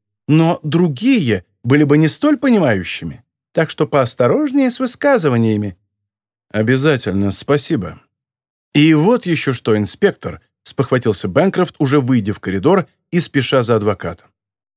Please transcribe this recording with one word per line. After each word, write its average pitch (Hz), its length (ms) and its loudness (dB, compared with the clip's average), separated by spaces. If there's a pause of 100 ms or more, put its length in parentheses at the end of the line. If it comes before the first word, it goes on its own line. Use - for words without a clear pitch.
(280)
Но 165 360 4
другие 151 840 0 (180)
были 143 200 4
бы 147 140 4
не 156 100 4
столь 294 300 0
понимающими. 123 840 -2 (300)
Так 160 160 0
что 151 180 -4
поосторожнее 233 840 0
с - 80 -8
высказываниями". 120 1000 0 (720)
"Обязательно, 110 840 0
спасибо". 135 680 -4 (760)
"И 151 200 4
вот 202 320 2
еще 143 280 -2
что, 113 240 -2
инспектор", 101 640 -4 (240)
спохватился 123 640 -2
Бэнкрофт, 180 520 0
уже 147 200 2
выйдя 120 340 0
в - 60 -12
коридор 98 480 0 (240)
и 175 80 0
спеша 135 440 0
за 117 120 0
адвокатом. 101 520 -4 (500)